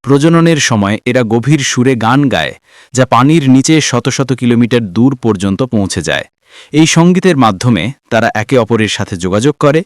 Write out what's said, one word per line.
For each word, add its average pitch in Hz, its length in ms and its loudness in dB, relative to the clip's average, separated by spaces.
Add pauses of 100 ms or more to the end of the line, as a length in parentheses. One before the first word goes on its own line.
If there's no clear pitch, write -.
প্রজননের 165 560 2 (100)
সময় 104 260 0 (100)
এরা 123 180 0
গভীর 120 380 0 (100)
সুরে 127 240 0
গান 117 240 0 (100)
গায়, 80 240 -2 (400)
যা 127 120 2
পানির 139 440 2
নিচে 135 320 4
শত - 280 -4
শত 131 240 -4
কিলোমিটার 120 500 0 (100)
দূর 117 220 2
পর্যন্ত 98 480 -2
পৌঁছে 101 380 -2
যায়। 76 240 -4 (460)
এই 156 160 2
সঙ্গীতের 175 500 2
মাধ্যমে 110 460 0 (260)
তারা 113 260 0
একে 113 220 -4
অপরের 110 400 0
সাথে 101 200 -6
যোগাযোগ 101 420 -2
করে 151 260 0